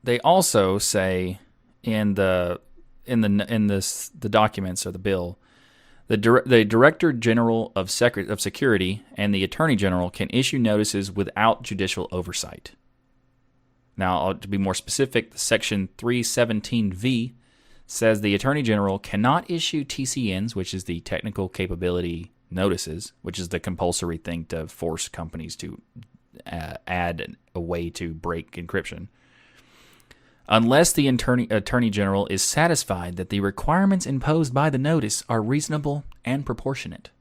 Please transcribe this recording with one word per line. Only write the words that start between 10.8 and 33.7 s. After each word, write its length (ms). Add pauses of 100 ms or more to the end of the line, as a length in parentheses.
without 520
judicial 480
oversight. 640 (1200)
Now, 220
I'll, 160
to 120
be 120
more 160
specific, 560
the 80
Section 580
three 240
seventeen 720
V 400 (540)
says 340
the 140
Attorney 260
General 380
cannot 500
issue 340
T 220
C 340
Ns, 160
which 200
is 80
the 160
technical 500
capability 840 (200)
notices, 640 (100)
which 160
is 100
the 100
compulsory 580
thing 280
to 220
force 420
companies 460
to, 260 (640)
uh, 280 (120)
add 520 (180)
a 60
way 280
to 240
break 380
encryption, 560 (1400)
unless 420
the 160
attorney, 420
Attorney 400
General 380
is 160
satisfied 720
that 140
the 100
requirements 640